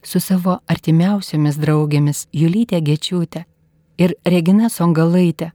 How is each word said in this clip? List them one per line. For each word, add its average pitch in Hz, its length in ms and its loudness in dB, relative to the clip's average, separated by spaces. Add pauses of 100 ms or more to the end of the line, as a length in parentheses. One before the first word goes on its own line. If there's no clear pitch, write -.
Su - 180 -2
savo 185 460 -2
artimiausiomis 160 920 0
draugėmis 147 720 0
Julyte 175 480 0
Gečiūte 160 640 -4 (540)
ir 180 160 2 (100)
Regina 185 480 2
Songalaite 170 840 0